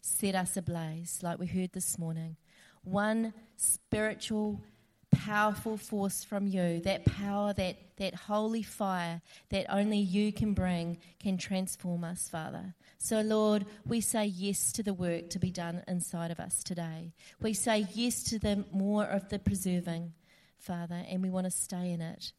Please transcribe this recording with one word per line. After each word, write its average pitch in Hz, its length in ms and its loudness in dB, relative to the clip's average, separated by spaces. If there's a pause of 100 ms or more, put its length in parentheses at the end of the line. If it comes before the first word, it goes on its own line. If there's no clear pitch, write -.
set - 340 0
us 185 220 0
ablaze, 165 680 -4
like 170 160 -2
we 185 80 -2
heard 185 280 0
this - 240 -2
morning. 165 380 -4 (460)
One 214 520 2 (220)
spiritual, 214 1040 0 (480)
powerful 214 680 4
force 196 480 -2
from 202 220 0
you, 175 340 2
that 190 240 0
power, 202 500 2
that, 185 220 0 (200)
that 196 180 -2
holy 214 480 0
fire 175 580 -2 (300)
that 196 180 0
only 208 300 4
you 208 340 4
can 214 220 2
bring, 170 440 0 (200)
can 190 200 0
transform 180 680 -2
us, 170 240 -6
Father. 170 460 -8 (240)
So, 220 220 2
Lord, 214 460 4 (180)
we 233 160 2
say 214 260 2
yes 196 460 0
to 233 100 -2
the 196 120 0
work 175 360 -2
to - 80 -4
be 180 120 2
done 175 380 -4
inside 170 420 -2
of 170 100 -6
us - 220 -4
today. 165 500 -6 (280)
We 220 140 0
say 214 380 4
yes 233 320 0
to 226 140 0
the 202 340 2
more 202 320 4
of 190 240 -2
the 208 100 -4
preserving, 175 720 0 (460)
Father, 175 500 -6
and 185 140 -2
we 185 80 0
want 185 160 0
to 185 40 0
stay 180 400 -4
in 170 100 -2
it. - 380 -8